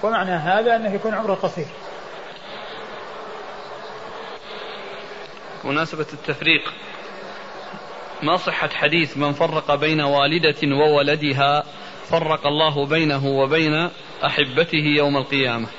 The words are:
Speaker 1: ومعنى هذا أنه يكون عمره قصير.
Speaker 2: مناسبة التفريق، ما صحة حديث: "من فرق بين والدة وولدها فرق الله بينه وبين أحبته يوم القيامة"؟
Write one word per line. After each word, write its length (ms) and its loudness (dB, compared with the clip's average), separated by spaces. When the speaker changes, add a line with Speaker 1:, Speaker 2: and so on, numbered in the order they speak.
Speaker 1:
ومعنى 280 2
هذا 440 4
أنه 180 0
يكون 200 0
عمره 200 0
قصير. 320 -2
Speaker 2:
مناسبة 500 0
التفريق، 600 0
ما 140 2
صحة 320 -2
حديث: 480 0
"من 160 0
فرق 420 2
بين 260 2
والدة 760 2
وولدها 880 4
فرق 380 2
الله 380 4
بينه 400 2
وبين 640 4
أحبته 580 2
يوم 200 4
القيامة"؟ 500 0